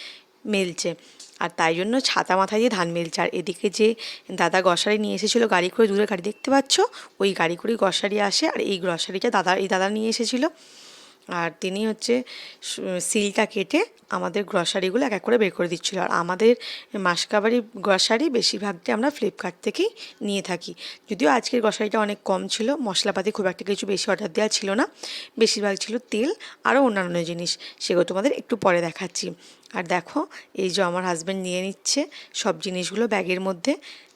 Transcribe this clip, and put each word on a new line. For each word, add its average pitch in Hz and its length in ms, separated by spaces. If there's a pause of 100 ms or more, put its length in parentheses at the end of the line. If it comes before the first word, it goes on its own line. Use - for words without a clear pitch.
(460)
মেলছে। 180 500 (440)
আর 175 180
তাই 165 180
জন্য 214 240
ছাতা 185 380
মাথায় 196 220
দিয়ে 240 100
ধান 180 220
মেলছে। 170 300
আর 175 120
এদিকে 180 360
যে 220 260 (360)
দাদা 185 300
গ্রসারি 185 360
নিয়ে 208 180
এসেছিলো 220 320
গাড়ি 180 220
করে, 220 180
দূরে 196 180
গাড়ি 202 160
দেখতে 208 300
পাচ্ছ, 277 300 (380)
ওই 196 140
গাড়ি 175 220
করেই 220 200
গ্রসারি 202 460
আসে। 202 260
আর - 120
এই 202 180
গ্রসারিটা 180 520
দাদা, 185 260
এই 196 120
দাদা 190 220
নিয়ে 214 200
এসেছিলো। 247 400 (800)
আর 170 240 (100)
তিনি 190 260
হচ্ছে 240 360 (380)
সু-, 185 380
সিলটা 208 460
কেটে 214 400 (240)
আমাদের 180 340
গ্রসারিগুলো 190 640
এক 226 80
এক 185 80
করে 233 160
বের 202 140
করে 175 160
দিচ্ছিল। 175 320
আর - 120
আমাদের 185 440 (380)
মাসকাবারি 202 680 (140)
গ্রসারি 202 540
বেশিরভাগটাই 208 640
আমরা 240 240
Flipkart - 340 (100)
থেকেই 339 280 (320)
নিয়ে 202 200
থাকি। 185 320 (380)
যদিও 175 180
আজকের 196 320
গ্রসারিটা 214 380
অনেক 208 260
কম 190 220
ছিল, 226 280
মশলাপাতি 196 560
খুব 202 140
একটা 185 200
কিছু 202 220
বেশি 196 240
অর্ডার 185 220
দেওয়া 214 140
ছিল 196 260
না, 277 140 (520)
বেশিরভাগ 208 360
ছিল 220 220
তেল 240 360 (300)
আরও 240 200
অন্যান্য 180 420
জিনিস, 170 320 (220)
সেগুলো 175 240
তোমাদের 190 280
একটু - 240
পরে 180 260
দেখাচ্ছি। 175 520 (400)
আর 185 100
দেখো, 180 440 (260)
এই 190 160
যে 180 120
আমার 180 220
হাজব্যান্ড 180 400
নিয়ে 180 180
নিচ্ছে 196 440 (280)
সব 170 260
জিনিসগুলো 185 480
ব্যাগের 185 340
মধ্যে, 190 340 (400)